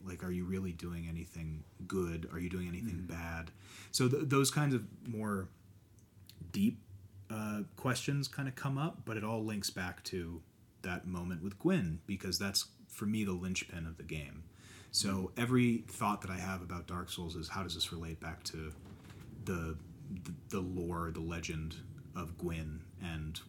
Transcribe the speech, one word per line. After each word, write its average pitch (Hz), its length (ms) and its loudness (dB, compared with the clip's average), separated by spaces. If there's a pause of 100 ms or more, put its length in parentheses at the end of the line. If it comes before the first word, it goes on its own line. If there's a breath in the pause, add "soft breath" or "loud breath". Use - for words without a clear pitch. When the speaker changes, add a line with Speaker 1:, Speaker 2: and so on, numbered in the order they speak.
Speaker 1:
Like, 90 180 -6
are 90 80 0
you 90 140 2
really 95 260 0
doing 85 380 -4
anything 82 540 -4 (240)
good? 85 440 0
Are 85 80 -4
you 87 100 0
doing 90 200 0
anything 92 300 -2
Speaker 2:
Mm-hmm. 87 140 -4
Speaker 1:
bad? 82 380 -4 (400 loud breath)
So 127 160 8
th-, 143 220 6
those 139 200 8
kinds 147 240 6
of 110 120 4 (200)
more 107 440 0 (1000)
deep, 98 280 6 (500)
uh, 107 320 0 (140)
questions 135 520 2
kinda 135 240 -2
come 135 260 0
up, 156 280 -2
but 110 120 -2
it 104 60 0
all 110 200 0
links 107 260 0
back 90 360 -4
to 85 360 -2 (400)
that 90 260 -2
moment 87 360 -2
with 98 160 -4
Gwyn, 104 480 4
because 95 320 0
that's, 98 260 2 (220)
for - 180 -4
me, 107 180 4
the 98 100 2
linchpin 90 520 -2
of 82 120 -6
the - 60 -10
game. 78 400 -6 (480 loud breath)
So 98 220 4 (160)
Speaker 2:
Mm-hmm. - 120 -2
Speaker 1:
every 120 360 8 (100)
thought 104 340 2
that 92 100 -2
I 92 60 -2
have 92 240 0
about 87 260 -4
Dark 87 220 -2
Souls 82 260 -4
is, 80 140 -4
how 98 140 -2
does 85 120 -2
this - 160 0
relate 82 280 -4
back 82 260 -6
to 78 280 -4 (720 loud breath)
the, 82 320 0 (460)
the, 90 100 -6 (160)
the 101 100 -2
lore, 87 520 0
the 80 100 -4
legend 82 540 -2 (400)
of 87 220 -4
Gwyn 80 440 -2 (200)
and 80 360 -2 (120)